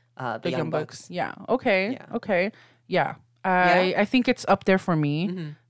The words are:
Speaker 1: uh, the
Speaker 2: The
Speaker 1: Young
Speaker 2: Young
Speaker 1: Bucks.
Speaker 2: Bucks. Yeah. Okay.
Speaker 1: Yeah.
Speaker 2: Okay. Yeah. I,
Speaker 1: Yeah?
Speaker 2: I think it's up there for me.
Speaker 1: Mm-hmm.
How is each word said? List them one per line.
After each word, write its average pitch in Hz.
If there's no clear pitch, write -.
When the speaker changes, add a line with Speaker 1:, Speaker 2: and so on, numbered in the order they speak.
Speaker 1:
uh, 117
the -
Speaker 2:
The 175
Speaker 1:
Young 131
Speaker 2:
Young 156
Speaker 1:
Bucks. 156
Speaker 2:
Bucks. -
Yeah. 170
Okay. 214
Speaker 1:
Yeah. -
Speaker 2:
Okay. 196
Yeah. 170
I, 180
Speaker 1:
Yeah? -
Speaker 2:
I 208
think 247
it's -
up 196
there 190
for 170
me. 151
Speaker 1:
Mm-hmm. 175